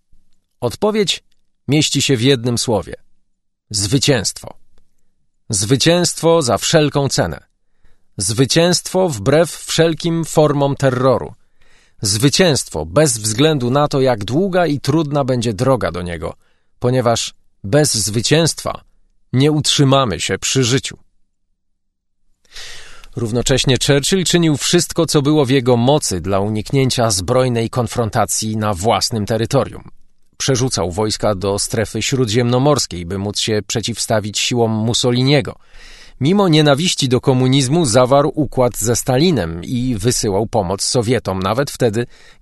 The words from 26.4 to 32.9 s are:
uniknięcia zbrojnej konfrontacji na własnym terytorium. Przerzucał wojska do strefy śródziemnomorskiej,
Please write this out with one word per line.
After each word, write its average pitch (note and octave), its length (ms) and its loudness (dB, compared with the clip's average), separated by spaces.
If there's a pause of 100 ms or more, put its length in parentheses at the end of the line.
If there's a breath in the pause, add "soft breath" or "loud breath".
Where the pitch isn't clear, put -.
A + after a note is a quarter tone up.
uniknięcia A2+ 720 0
zbrojnej A#2 600 0
konfrontacji A2 840 -2
na G#2+ 180 -2
własnym G2+ 520 -2
terytorium. A2+ 640 -2 (460)
Przerzucał F#2 540 -2
wojska G#2+ 440 -2
do G2 240 -2
strefy A2 440 -4
śródziemnomorskiej, B2 1040 0